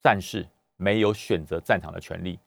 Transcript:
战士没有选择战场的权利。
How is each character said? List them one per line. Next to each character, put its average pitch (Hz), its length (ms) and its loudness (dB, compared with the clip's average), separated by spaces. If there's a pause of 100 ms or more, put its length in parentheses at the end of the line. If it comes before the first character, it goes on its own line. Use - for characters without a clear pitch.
战 110 200 6
士 92 260 -8 (300)
没 101 240 2
有 104 120 4
选 87 320 -2
择 80 140 -4
战 98 200 0
场 78 120 -12
的 82 80 -10
权 85 240 -12
利。 90 240 -8